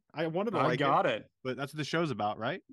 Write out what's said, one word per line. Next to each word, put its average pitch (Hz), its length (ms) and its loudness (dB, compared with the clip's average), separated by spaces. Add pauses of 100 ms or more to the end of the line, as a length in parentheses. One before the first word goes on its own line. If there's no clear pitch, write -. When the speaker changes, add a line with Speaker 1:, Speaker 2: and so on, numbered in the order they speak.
(140)
Speaker 1:
I 160 140 -2
wanted 202 240 0
to 165 80 0
Speaker 2:
I 135 80 4
Speaker 1:
like 127 120 2
Speaker 2:
got 147 260 4
Speaker 1:
it, 117 180 2
Speaker 2:
it. - 80 -20 (120)
Speaker 1:
but 127 140 -2
that's 135 160 -6
what 151 60 -10
the 147 40 -2
show's 160 280 0
about, 104 260 -2
right? 123 240 -4 (120)